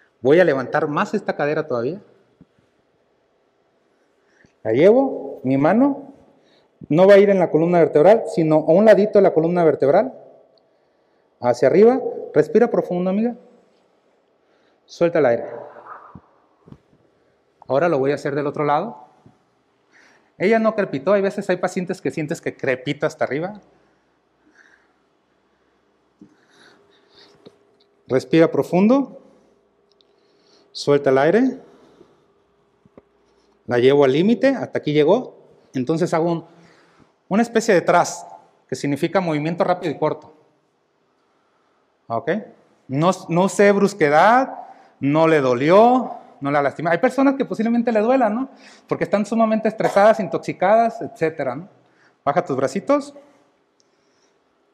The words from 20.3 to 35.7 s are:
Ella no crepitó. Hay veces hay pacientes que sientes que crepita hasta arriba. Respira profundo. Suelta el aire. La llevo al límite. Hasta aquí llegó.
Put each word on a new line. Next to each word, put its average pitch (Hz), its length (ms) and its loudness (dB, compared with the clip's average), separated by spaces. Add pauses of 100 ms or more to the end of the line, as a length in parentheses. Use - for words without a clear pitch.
Ella 214 220 0
no 220 160 -2
crepitó. 190 400 -2
Hay 196 80 0
veces 196 260 -6
hay 185 80 -2
pacientes 180 460 -8
que 139 80 -4
sientes 156 320 -8
que 127 120 -8
crepita 135 520 -6
hasta - 180 -6
arriba. 160 340 -8 (4000)
Respira 160 440 2
profundo. 214 680 0 (1500)
Suelta 143 360 -2
el 135 80 2
aire. 202 420 0 (2000)
La 120 120 -2
llevo 139 260 4
al 131 80 2
límite. 220 360 2
Hasta 214 300 -4
aquí 151 140 -6
llegó. 151 420 0 (380)